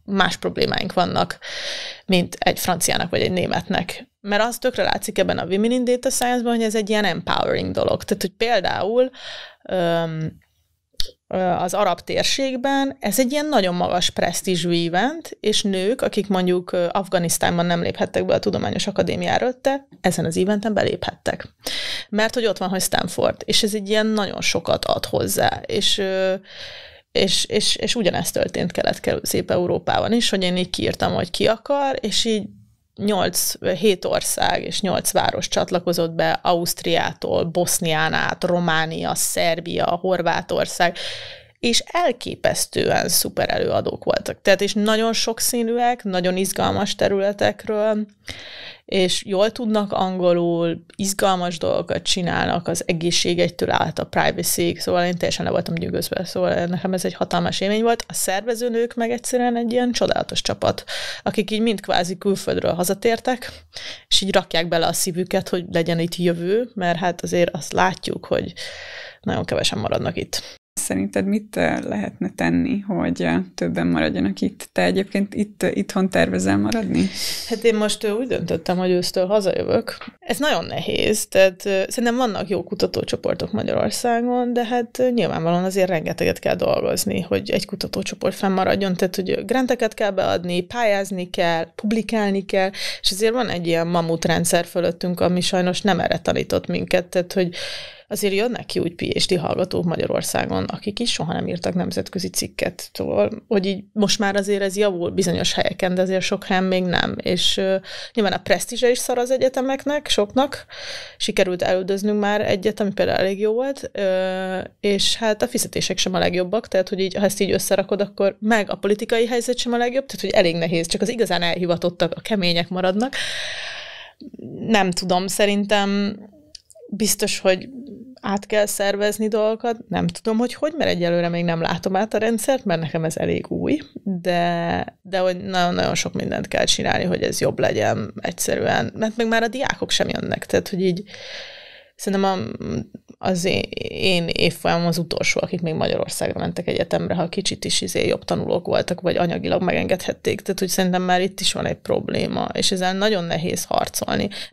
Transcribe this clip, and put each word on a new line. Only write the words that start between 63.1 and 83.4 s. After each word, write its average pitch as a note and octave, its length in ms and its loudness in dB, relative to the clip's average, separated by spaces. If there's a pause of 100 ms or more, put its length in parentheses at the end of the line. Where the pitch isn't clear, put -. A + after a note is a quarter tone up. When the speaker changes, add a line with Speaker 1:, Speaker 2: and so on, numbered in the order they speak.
Speaker 1:
és - 140 4
így F#3+ 120 -2
rakják F3 340 2
bele E3 180 2
a F3 80 2
szívüket, F3+ 560 -2
hogy F3+ 220 -2
legyen E3+ 280 2
itt E3+ 160 -2
jövő, F3 580 0
mert F3 240 0
hát F3 240 -2
azért F3 280 2
azt - 240 -8
látjuk, - 520 0
hogy - 280 -2 (680)
nagyon - 240 -2
kevesen - 340 0
maradnak - 380 -2
itt. - 420 -8 (140)
Speaker 2:
Szerinted G3 520 -2
mit, G#3 300 -2
ö, D#2+ 240 2
lehetne - 560 -4
tenni, E3+ 440 2
hogy, F#3+ 420 -2
ö, E3+ 140 2 (200)
többen - 320 0
maradjanak - 540 0
itt? - 300 -4
Te - 100 2
egyébként G3 520 0
itt, G#3 300 -4
ö, F3+ 100 2
itthon F#3+ 360 0
tervezel F#3 480 2
maradni? G3+ 520 2 (380)
Speaker 1:
Hát A3 160 -4
én A3+ 120 6
most, G#3+ 280 0
ö, G#3 80 0
úgy A#3+ 160 -2
döntöttem, E3+ 500 -2
hogy F#3 120 2
ősztől F3+ 360 2
hazajövök. G#3 720 2 (220)
Ez A3+ 200 -4
nagyon B3+ 260 2
nehéz, - 600 0
tehát, F#3+ 380 4
ö, F#3+ 220 2
szerintem A#3 280 0
vannak A#3+ 340 0
jó F#3 140 0
kutatócsoportok - 880 -2